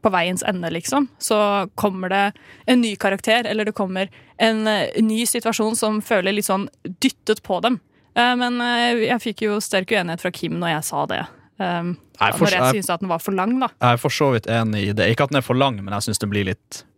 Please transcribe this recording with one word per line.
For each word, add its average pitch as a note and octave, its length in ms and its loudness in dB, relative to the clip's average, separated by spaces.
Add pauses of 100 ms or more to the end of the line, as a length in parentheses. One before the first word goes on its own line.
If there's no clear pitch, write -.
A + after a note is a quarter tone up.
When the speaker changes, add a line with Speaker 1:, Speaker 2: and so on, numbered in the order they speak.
Speaker 1:
på A3 80 4
veiens F#3 320 0
ende, F3+ 260 -4
liksom, B3 380 -2 (120)
så G3+ 560 0
kommer F#3 340 -2
det G3+ 240 2 (340)
en B3 140 4
ny G#3+ 140 0
karakter, A3 520 0
eller G#3+ 180 -2
det G#3 100 -4
kommer F#3+ 340 -4 (280)
en, A3 300 2
eh, G3+ 240 0 (100)
ny A3 240 2
situasjon A3+ 520 0
som G#3+ 240 0
føler G3+ 340 0
litt G3+ 100 -2
sånn F#3+ 220 0 (180)
dyttet - 560 -2
på F3+ 200 -2
dem. A#3 180 2 (360)
Eh, A#3+ 200 4
men, B3 260 0
eh, A#3+ 460 2
jeg A#3+ 140 0
fikk A3 260 -6
jo G#3 120 0
sterk F#3+ 320 -2
uenighet F3 280 0
fra F3+ 120 -4
Kim E3 280 -4
når E3+ 160 -2
jeg D#3 80 -4
sa D3 220 -2
det. - 200 -4 (340)
Ehm, F3 380 -4 (220)
Speaker 2:
Jeg G#2 100 4
er - 80 -2
for G#3 80 4
Speaker 1:
når G3+ 60 4
jeg F3+ 100 2
Speaker 2:
jeg B2+ 120 4 (100)
Speaker 1:
synes - 100 -6
at E3+ 60 -4
den F#3+ 100 -6
var E3 100 -2
for - 120 -4
lang, G#3 280 0
da. B3+ 80 0
Speaker 2:
Jeg B2 260 2
er A#2+ 40 2
for C3+ 120 0
så C#3 240 2
vidt A2 140 0
enig G#2+ 420 0
i - 40 0
det. G#2 220 2
Ikke D3 80 0
at C3 60 0
den C#3 80 0
er B2+ 40 2
for B2 140 -2
lang, C3 220 2
men G2 160 -8
jeg G2+ 100 -4
synes G#2+ 160 -2
det G#2 100 -2
blir G2+ 160 0
litt - 380 -8 (140)